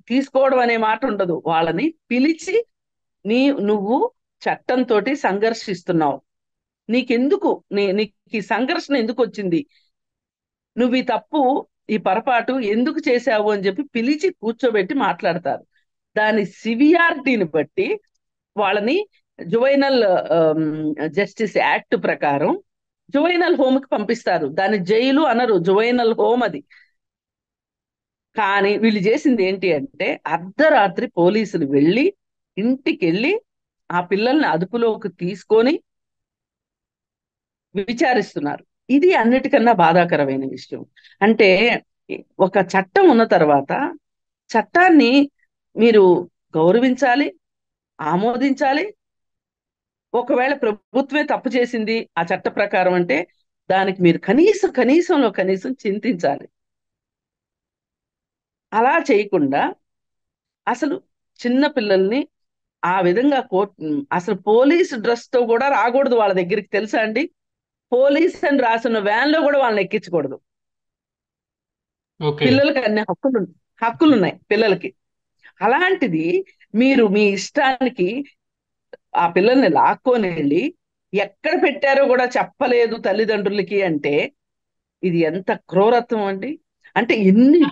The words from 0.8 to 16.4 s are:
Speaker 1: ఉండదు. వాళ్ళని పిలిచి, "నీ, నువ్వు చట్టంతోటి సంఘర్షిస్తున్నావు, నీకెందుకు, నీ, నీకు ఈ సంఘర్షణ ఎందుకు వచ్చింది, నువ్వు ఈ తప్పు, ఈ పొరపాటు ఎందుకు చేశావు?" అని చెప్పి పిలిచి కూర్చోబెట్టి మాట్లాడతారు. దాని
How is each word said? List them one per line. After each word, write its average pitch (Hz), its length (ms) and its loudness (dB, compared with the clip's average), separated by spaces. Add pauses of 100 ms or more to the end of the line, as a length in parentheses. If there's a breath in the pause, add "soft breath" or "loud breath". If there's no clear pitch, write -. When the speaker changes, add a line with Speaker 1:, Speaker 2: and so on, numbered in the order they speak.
Speaker 1:
ఉండదు. 196 400 -4
వాళ్ళని 165 480 -2 (160)
పిలిచి, 330 560 0 (600)
"నీ, 254 240 2
నువ్వు 214 600 -2 (320)
చట్టంతోటి 254 720 -2
సంఘర్షిస్తున్నావు, 190 1040 -2 (680)
నీకెందుకు, 254 840 -2
నీ, 202 200 -2
నీకు 208 440 -6
ఈ 214 40 -4
సంఘర్షణ 262 560 -4
ఎందుకు 240 260 -2
వచ్చింది, 190 440 -4 (1120)
నువ్వు 240 160 0
ఈ 254 80 0
తప్పు, 262 640 -2 (240)
ఈ 220 60 -2
పొరపాటు 226 560 -2
ఎందుకు 254 560 -2
చేశావు?" 226 420 0
అని 202 120 -2
చెప్పి 196 200 -4
పిలిచి 294 600 -4
కూర్చోబెట్టి 220 520 -2
మాట్లాడతారు. 175 720 -4 (500)
దాని 214 300 0